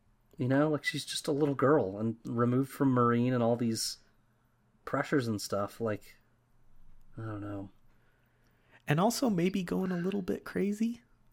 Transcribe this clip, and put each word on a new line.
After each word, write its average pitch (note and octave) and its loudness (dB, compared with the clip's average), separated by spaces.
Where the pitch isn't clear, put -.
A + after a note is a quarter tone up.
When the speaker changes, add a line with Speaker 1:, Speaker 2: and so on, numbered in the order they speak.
Speaker 1:
You B2+ 0
know, C#3+ 4
like, D3 -2
she's - -4
just - -6
a D#3+ 0
little C#3+ 2
girl B2+ 4
and A2+ -2
removed B2 2
from C3+ 2
Meereen A#2+ 4
and A#2+ 2
all A#2 4
these A#2 -4
pressures C#3 -2
and G#2 -2
stuff. G2+ -6
Like, G#2+ -6
I A2+ -10
don't G#2 -10
know. G2+ -10
Speaker 2:
And D3 2
also A#3 2
maybe F#3+ 2
going F#3 -2
a F3+ -4
little G3 -2
bit F#3+ -4
crazy. G#3 -2